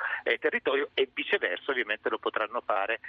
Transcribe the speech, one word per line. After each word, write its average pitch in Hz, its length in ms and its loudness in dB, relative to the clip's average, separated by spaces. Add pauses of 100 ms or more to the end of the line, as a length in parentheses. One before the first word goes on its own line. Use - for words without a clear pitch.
(240)
eh, 113 140 2
territorio 143 560 0
e 131 200 2
viceversa - 560 -2
ovviamente 110 380 0
lo 110 100 0
potranno 110 420 -2
fare 107 380 0 (100)